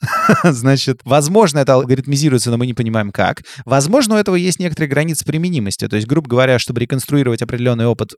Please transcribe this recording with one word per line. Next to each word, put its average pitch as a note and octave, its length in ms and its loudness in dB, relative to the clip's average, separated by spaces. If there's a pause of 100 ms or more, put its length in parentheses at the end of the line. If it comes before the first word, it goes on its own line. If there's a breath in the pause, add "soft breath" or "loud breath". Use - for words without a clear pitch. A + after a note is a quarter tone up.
<laughs> - 440 0
Значит, C3+ 600 0
возможно, D3+ 540 2
это C3+ 160 4
алгоритмизируется, C3 760 0
но A#2 60 0
мы B2 100 -2
не B2 80 -4
понимаем, A2 360 -2
как. - 320 0 (220 loud breath)
Возможно, G3 500 2
у G#3+ 40 4
этого G3+ 180 0
есть F3+ 240 -2
некоторые D#3+ 280 -4
границы D3 360 -2
применимости. D3 640 -4
То G#2 80 -4
есть, G#2+ 100 -4
грубо D3 220 -2
говоря, B2+ 320 4
чтобы A#2+ 200 -6
реконструировать B2 600 -2
определённый A#2+ 440 -2
опыт, A2+ 320 -2